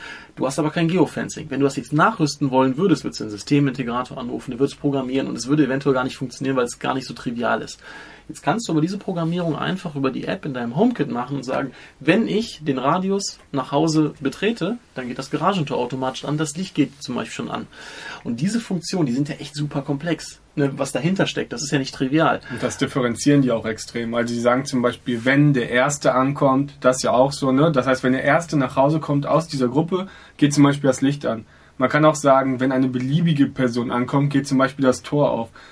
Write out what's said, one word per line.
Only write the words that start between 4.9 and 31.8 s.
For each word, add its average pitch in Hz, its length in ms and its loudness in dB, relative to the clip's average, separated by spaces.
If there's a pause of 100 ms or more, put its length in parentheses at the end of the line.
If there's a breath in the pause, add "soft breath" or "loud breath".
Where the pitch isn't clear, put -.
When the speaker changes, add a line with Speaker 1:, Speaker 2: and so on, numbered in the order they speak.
Speaker 1:
und 123 100 -6
es 120 120 -8
würde 151 160 4
eventuell 135 300 2
gar 127 100 0
nicht 127 120 -6
funktionieren, 135 400 -4
weil 123 100 2
es - 120 -10
gar 131 160 -2
nicht 131 140 -4
so 120 60 -12
trivial 113 460 -2
ist. - 200 -12 (480 loud breath)
Jetzt - 140 -14
kannst 208 260 0
du 180 40 -2
aber 156 80 4
diese 185 160 0
Programmierung 170 600 -2
einfach 160 400 -6
über 135 160 0
die - 120 -8
App - 200 -6
in 143 100 -6
deinem 120 220 -6
HomeKit 196 340 2
machen 139 260 -6
und 135 60 -6
sagen, 131 300 -4 (260 loud breath)
wenn 190 300 2
ich 214 340 -4
den 139 160 0
Radius 190 640 0 (100)
nach 135 220 -4
Hause 151 480 2
betrete, 190 560 -2 (180)
dann 123 140 -8
geht 120 100 -8
das 131 140 -10
Garagentor 151 460 0
automatisch 131 460 -4
an, 143 140 -2
das 156 180 -4
Licht 185 200 -6
geht - 260 0
zum 123 140 -8
Beispiel 113 160 -8
schon 117 180 -8
an. 117 160 -8 (560 loud breath)
Und 233 180 -6
diese 202 200 0
Funktionen, 175 460 -2
die 120 60 -2
sind 143 180 0
ja 139 60 -6
echt 139 200 -12
super 147 260 -4
komplex, 156 560 -6 (160)
ne, 143 220 2
was 135 160 -4
dahinter 170 340 0
steckt, - 260 -6
das 120 120 -6
ist 139 80 -4
ja 147 80 2
nicht 135 120 -6
trivial. 139 460 2 (140)
Speaker 2:
Und 117 100 -6
das 120 160 -4
differenzieren 131 640 2
die 127 80 2
auch 110 160 0
extrem. 117 480 -6
Also 117 180 0
die 120 60 -2
sagen 123 260 4
zum 135 160 -2
Beispiel, 120 440 -2
wenn 143 280 6
der 120 180 0
Erste 131 440 2
ankommt, 139 680 2
das 127 160 4
ist - 40 -4
ja 113 80 2
auch 127 220 4
so, 139 180 -2
ne? 147 220 4
Das 131 160 2
heißt, 127 160 0
wenn 127 80 4
der 131 100 0
Erste 160 340 2
nach 131 200 0
Hause 143 240 2
kommt 143 260 -2
aus 156 220 0
dieser 131 180 0
Gruppe, 170 400 0 (300 loud breath)
geht 143 180 4
zum 147 80 6
Beispiel 143 240 4
das 170 140 2
Licht 139 260 0
an. 110 200 -4 (320 soft breath)
Man 127 100 2